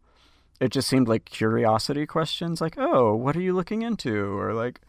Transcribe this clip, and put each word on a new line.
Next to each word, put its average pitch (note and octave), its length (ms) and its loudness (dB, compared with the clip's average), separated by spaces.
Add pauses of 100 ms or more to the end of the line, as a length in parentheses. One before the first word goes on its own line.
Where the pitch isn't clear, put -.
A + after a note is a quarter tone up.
(580)
it C3 120 0
just C3 180 -2
seemed C3 180 4
like A2 200 0
curiosity A2+ 800 0
questions, E3 560 -4
like, D#3+ 160 -4
"Oh, C#3 360 4
what C3 220 0
are F3 60 -2
you F#3 100 0
looking F#3 300 -2
into?" G#2 560 -2
Or G2+ 160 -4
like, A#2 340 -4